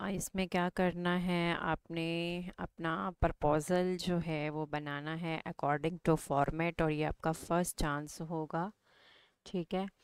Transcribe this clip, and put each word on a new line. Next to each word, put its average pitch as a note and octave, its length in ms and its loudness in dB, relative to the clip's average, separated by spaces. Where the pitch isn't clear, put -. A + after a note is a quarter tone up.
अ, G3 80 -2
इसमें F#3+ 400 -2
क्या F3+ 200 2
करना F3 480 2
है, F3 400 2
आपने E3+ 1000 -2
अपना F3 640 -2
प्रपोजल F3 760 2
जो F3 220 0
है D#3 320 -2
वो D3+ 160 -4
बनाना D3 480 -4
है E3 280 -4
according D3+ 680 0
to D#3+ 200 6
format, D#3 540 2
और D#3 80 4
ये D3+ 140 0
आपका D3+ 280 0
फर्स्ट F3 440 0
चांस D3 440 -2
होगा। E3 520 -4
ठीक F3+ 280 -4
है, F#3+ 140 -2